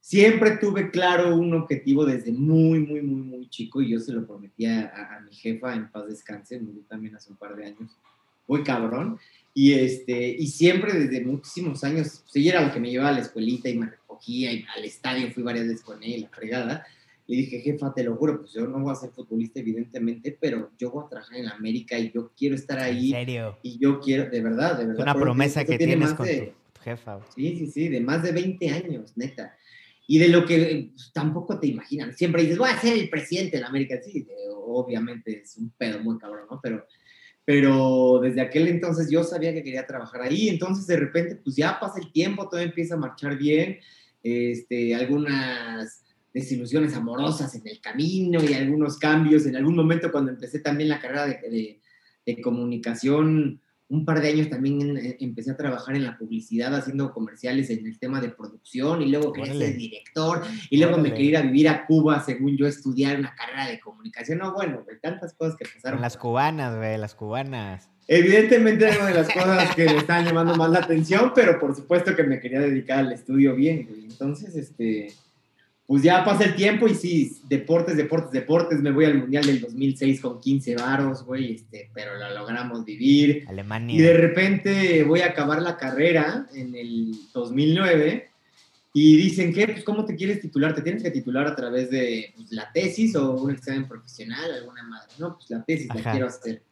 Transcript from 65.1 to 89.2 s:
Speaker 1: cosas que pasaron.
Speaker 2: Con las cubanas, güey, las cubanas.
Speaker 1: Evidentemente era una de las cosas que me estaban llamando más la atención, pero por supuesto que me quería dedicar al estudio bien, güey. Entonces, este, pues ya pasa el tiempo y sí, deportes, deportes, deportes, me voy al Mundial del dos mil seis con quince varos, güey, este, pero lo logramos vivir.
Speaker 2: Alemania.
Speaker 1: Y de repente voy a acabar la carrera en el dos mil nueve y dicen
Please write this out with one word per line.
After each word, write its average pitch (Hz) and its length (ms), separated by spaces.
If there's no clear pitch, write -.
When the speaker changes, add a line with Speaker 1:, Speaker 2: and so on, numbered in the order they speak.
Speaker 1:
cosas 160 220
que - 100
pasaron. 127 320
Speaker 2:
Con 120 60
las 120 140
cubanas, 131 600
güey, 110 220
las 107 160
cubanas. 110 720
Speaker 1:
Evidentemente 220 800
era 208 120
una 196 100
de 180 80
las 160 180
cosas 185 420
que 165 100
me 156 120
estaban 170 280
llamando 165 300
más 160 140
la 175 100
atención, 170 540
pero 185 260
por 139 160
supuesto 175 400
que 160 80
me 135 160
quería 127 200
dedicar 135 400
al 127 120
estudio 131 440
bien, 139 320
güey. 107 180
Entonces, 147 500
este, 110 580
pues 139 160
ya 180 220
pasa 202 200
el 185 120
tiempo 214 320
y 185 80
sí, 165 420
deportes, 165 500
deportes, - 340
deportes, 156 500
me 143 100
voy 151 140
al 147 120
Mundial 135 280
del 135 160
dos 120 120
mil 135 220
seis 135 260
con 120 180
quince 135 360
varos, 135 480
güey, 127 300
este, 104 400
pero 104 240
lo 101 160
logramos 117 500
vivir. 143 640
Speaker 2:
Alemania. 107 480
Speaker 1:
Y 160 40
de 165 140
repente 185 880
voy 160 180
a 175 60
acabar 156 340
la 175 160
carrera 156 760
en 127 220
el 117 360
dos 120 200
mil 151 240
nueve 175 540
y 156 260
dicen 170 360